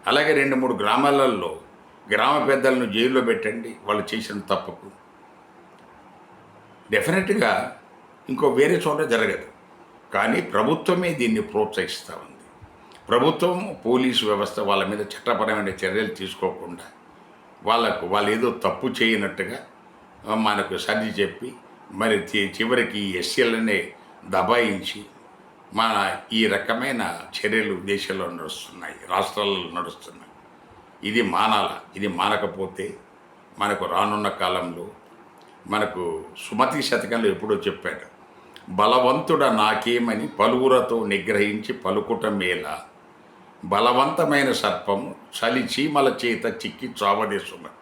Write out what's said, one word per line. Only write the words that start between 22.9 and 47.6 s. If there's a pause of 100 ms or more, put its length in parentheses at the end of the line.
ఎస్సీలనే (320)
దబాయించి (680)
మన (140)
ఈ
రకమైన (160)
చర్యలు
దేశంలో
నడుస్తున్నాయి, (160)
రాష్ట్రాలలో
నడుస్తున్నాయి. (760)
ఇది
మానాల. (160)
ఇది
మానకపోతే (600)
మనకు
రానున్న
కాలంలో (760)
మనకు (140)
సుమతి
శతకంలో
ఎప్పుడో
చెప్పాడు, (600)
బలవంతుడ
నాకేమని
పలువురతో
నిగ్రహించి
పలుకుట
మేల, (840)
బలవంతమైన
సర్పము (200)
చలి
చీమల (160)
చేత
చిక్కి (120)
చావదే
సుమ. (180)